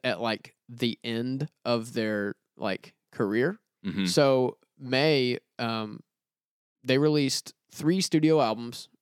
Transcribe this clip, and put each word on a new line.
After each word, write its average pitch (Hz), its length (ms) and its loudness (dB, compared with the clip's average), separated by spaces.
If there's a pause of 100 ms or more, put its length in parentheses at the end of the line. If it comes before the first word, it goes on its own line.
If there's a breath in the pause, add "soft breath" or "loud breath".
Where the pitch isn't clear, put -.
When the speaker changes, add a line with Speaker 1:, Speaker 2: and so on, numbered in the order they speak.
Speaker 1:
at, 104 160 -2
like, 110 340 -4 (140)
the 120 340 -4
end 127 460 -4 (160)
of 117 280 -2
their, 107 440 -2 (200)
like, - 380 -8 (160)
career. 120 480 0 (260)
Speaker 2:
Mm-hmm. 98 200 -2
Speaker 1:
So 131 540 2 (200)
May, 131 600 2 (200)
um, 113 420 -6 (840)
they 131 140 2
released 147 540 2 (200)
three 170 280 0
studio 156 400 4
albums 117 480 -2 (140)